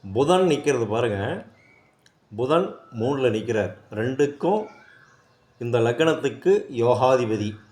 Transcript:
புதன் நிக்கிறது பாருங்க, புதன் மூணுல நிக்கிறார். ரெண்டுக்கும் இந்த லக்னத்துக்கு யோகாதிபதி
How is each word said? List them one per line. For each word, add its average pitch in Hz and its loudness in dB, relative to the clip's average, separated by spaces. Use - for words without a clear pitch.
புதன் 170 4
நிக்கிறது 139 0
பாருங்க, 113 -4
புதன் 151 0
மூணுல 123 0
நிக்கிறார். 107 -2
ரெண்டுக்கும் 135 -2
இந்த 120 -2
லக்னத்துக்கு 135 0
யோகாதிபதி 117 2